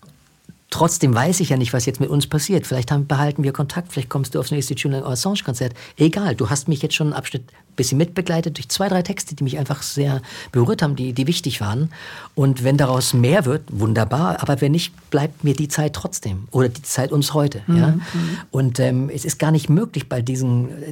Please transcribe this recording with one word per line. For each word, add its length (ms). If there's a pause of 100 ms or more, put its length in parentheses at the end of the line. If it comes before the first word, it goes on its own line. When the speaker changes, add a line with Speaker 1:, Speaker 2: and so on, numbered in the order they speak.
(680)
Speaker 1:
trotzdem 440
weiß 260
ich 100
ja 80
nicht, 140
was 140
jetzt 140
mit 100
uns 160
passiert. 400
Vielleicht 260
haben, 140
behalten 380
wir 100
Kontakt, 400
vielleicht 160
kommst 240
du 60
aufs 100
nächste 240
Julian 300
Assange-Konzert. 680 (240)
Egal, 380
du 140
hast 180
mich 140
jetzt 140
schon 120
einen 60
Abschnitt 380
ein 240
bisschen 240
mitbegleitet 580
durch 120
zwei, 200
drei 140
Texte, 320
die 80
mich 160
einfach 240
sehr 400 (280)
berührt 300
haben, 140
die, 180
die 140
wichtig 340
waren. 300 (420)
Und 300
wenn 140
daraus 360
mehr 320
wird, 240
wunderbar, 720
aber 200
wenn 100
nicht, 240 (160)
bleibt 320
mir 100
die 140
Zeit 260
trotzdem 560
oder 200
die 120
Zeit 300
uns 240
heute. 320
Speaker 2:
Mhm, 100
Speaker 1:
Ja? 120
Speaker 2:
mhm. 120 (480)
Speaker 1:
Und, 300
ähm, 340
es 120
ist 120
gar 140
nicht 180
möglich, 400
bei 140
diesen, 460 (220)